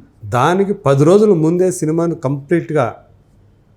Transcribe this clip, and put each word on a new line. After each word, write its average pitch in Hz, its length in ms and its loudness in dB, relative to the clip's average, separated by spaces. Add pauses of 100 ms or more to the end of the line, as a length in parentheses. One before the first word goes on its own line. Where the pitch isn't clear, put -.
(240)
దానికి 165 480 0
పది 139 320 0
రోజుల 208 280 4
ముందే 175 380 0
సినిమాను 165 440 -2
కంప్లీట్గా 143 840 -4 (800)